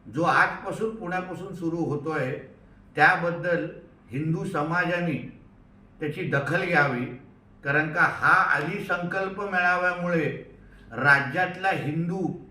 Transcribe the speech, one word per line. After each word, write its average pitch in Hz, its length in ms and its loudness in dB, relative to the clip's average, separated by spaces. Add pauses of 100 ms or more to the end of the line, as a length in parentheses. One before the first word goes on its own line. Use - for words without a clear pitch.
(140)
जो 156 80 0
आजपासून 180 760 0
पुण्यापासून 180 580 -6
सुरू 165 220 -4
होतोय 147 560 -2 (640)
त्याबद्दल 165 680 4 (440)
हिंदू 160 340 -2
समाजाने 165 880 -2 (680)
त्याची 156 220 -4
दखल 143 420 0
घ्यावी. 143 400 2 (600)
कारण 151 280 0
का 170 80 0
हा 156 560 4
अली 175 280 -4
संकल्प 190 560 -2
मेळाव्यामुळे 180 1120 0 (380)
राज्यातला 143 760 2
हिंदू 165 640 -2 (180)